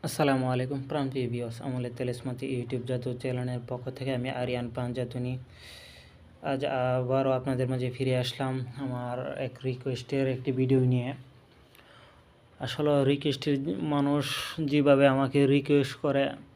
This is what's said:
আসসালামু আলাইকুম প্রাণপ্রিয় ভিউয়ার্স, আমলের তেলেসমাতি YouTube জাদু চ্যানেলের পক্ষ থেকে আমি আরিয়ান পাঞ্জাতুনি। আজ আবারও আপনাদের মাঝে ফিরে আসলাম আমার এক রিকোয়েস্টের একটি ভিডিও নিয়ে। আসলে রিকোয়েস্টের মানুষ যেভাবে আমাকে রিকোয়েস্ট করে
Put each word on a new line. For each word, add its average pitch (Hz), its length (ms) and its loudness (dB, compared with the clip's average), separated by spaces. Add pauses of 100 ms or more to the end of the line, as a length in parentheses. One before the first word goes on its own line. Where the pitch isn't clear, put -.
আসসালামু 135 460 2
আলাইকুম 131 260 -2 (100)
প্রাণপ্রিয় 135 440 -2
ভিউয়ার্স, 117 320 -6
আমলের 123 320 -4
তেলেসমাতি 123 480 -6 (100)
YouTube 120 340 -4
জাদু 127 200 -2 (120)
চ্যানেলের 123 480 -4
পক্ষ 123 160 -8 (120)
থেকে 131 220 -4
আমি 127 100 -4 (120)
আরিয়ান 123 340 -2
পাঞ্জাতুনি। 123 580 -4 (1160)
আজ 135 100 0 (180)
আবারও 127 600 2
আপনাদের 131 320 0
মাঝে 127 240 -2
ফিরে 131 180 0 (100)
আসলাম 131 300 -4 (300)
আমার 123 340 -6 (300)
এক 131 60 -8 (140)
রিকোয়েস্টের 131 580 -2 (100)
একটি 131 240 -4
ভিডিও 131 220 4 (100)
নিয়ে। 123 180 0 (1600)
আসলে 147 260 0 (200)
রিকোয়েস্টের 143 440 0 (400)
মানুষ 143 280 2 (480)
যেভাবে 143 420 8
আমাকে 135 260 2 (160)
রিকোয়েস্ট 143 480 4
করে 139 200 2 (320)